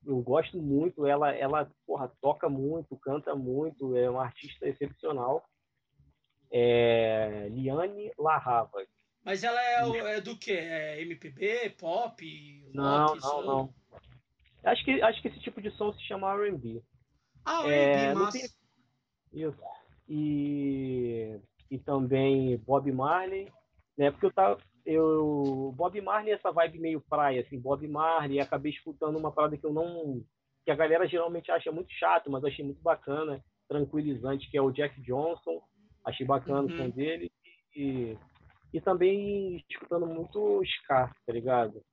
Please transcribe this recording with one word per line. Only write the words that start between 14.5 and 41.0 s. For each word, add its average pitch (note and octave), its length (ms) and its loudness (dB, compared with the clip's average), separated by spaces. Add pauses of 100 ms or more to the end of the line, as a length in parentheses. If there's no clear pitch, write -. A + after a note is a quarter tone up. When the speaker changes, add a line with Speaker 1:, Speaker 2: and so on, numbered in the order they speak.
Speaker 1:
Acho - 200 2
que, C4+ 180 0
acho A3 200 2
que - 60 -4
esse - 120 -12
tipo - 200 -12
de G3+ 120 -8
som G#3 200 -2
se - 120 -14
chama G3 300 -4
R G#3 160 0
and F#3 60 -4
B. A#2 260 -10 (640)
Speaker 2:
Ah, E4 220 -2
Speaker 1:
É, - 20 2
Speaker 2:
R C#3+ 160 6
and C#4 80 6
B, C#3 220 4
Speaker 1:
não - 100 0
Speaker 2:
massa. G#3 140 -4
Speaker 1:
tem... B3+ 100 -10 (1000)
Isso. C#3+ 100 -8 (500)
E, C3+ 1300 -2 (320)
e C3 80 -6
também C3+ 800 2
Bob C#3 320 2
Marley, F#3 640 0 (440)
né? C#3+ 140 6
Porque C#3+ 160 0
eu F#3 60 4
tava, G3 260 4 (260)
eu, D3+ 920 2
Bob F3+ 240 -2
Marley, G#3+ 320 0
essa G3 180 0
vibe E3 300 2
meio D#3+ 220 -2
praia, C#3+ 400 2
assim, B2+ 180 -8
Bob C#3 260 -2
Marley, D3+ 540 2
acabei C#3+ 320 -2
escutando D3+ 460 -6
uma D#3 120 -2
parada D3+ 260 0
que D3 80 -14
eu D#3 80 -2
não, D#3+ 520 -4 (400)
que D#3+ 60 -2
a D3+ 40 4
galera D#3+ 320 4
geralmente E3+ 460 -2
acha E3 180 -2
muito E3+ 220 -8
chato, E3+ 380 2
mas C3+ 120 -4
eu D3 60 0
achei C#3+ 160 -8
muito C#3 180 -10
bacana, D3+ 600 -2 (260)
tranquilizante, C#3 840 -2
que D3+ 80 -2
é C#3 40 4
o C3+ 100 2
Jack C#3 300 -4
Johnson, D#3+ 600 -4 (420)
achei B2 220 -6
bacana C#3 360 2
o C#3 140 0
som C3 80 -4
Speaker 2:
Uhum. B2 60 -2
Speaker 1:
dele, D#3+ 400 -4 (460)
e, C3 400 -4 (580)
e E3 60 -2
também F#3+ 920 0
escutando F3 360 -4
muito G3 580 0
ska, C3 500 0 (100)